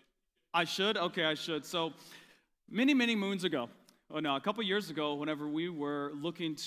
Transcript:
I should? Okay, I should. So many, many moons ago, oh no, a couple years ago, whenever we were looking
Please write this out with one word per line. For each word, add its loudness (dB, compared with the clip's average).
I 6
should? 2
Okay, 2
I 4
should. -4
So -2
many, 4
many 6
moons 0
ago, 0
oh -4
no, 0
a 0
couple -2
years 0
ago, -2
whenever -4
we -2
were -4
looking -4